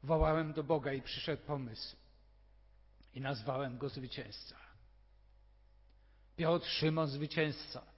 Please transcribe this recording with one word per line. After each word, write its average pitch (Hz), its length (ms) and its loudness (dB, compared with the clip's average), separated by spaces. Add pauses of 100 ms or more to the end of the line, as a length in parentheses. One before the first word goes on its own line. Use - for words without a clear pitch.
Wołałem 156 500 4
do 151 120 -2
Boga 143 280 2
i 135 100 -2
przyszedł - 400 -4
pomysł. 131 540 -6 (1160)
I 127 60 -8
nazwałem 135 580 -2
go 139 100 -4
zwycięzca. 123 680 -10 (1800)
Piotr 170 300 4
Szymon, 160 420 2
zwycięzca. 147 720 0 (160)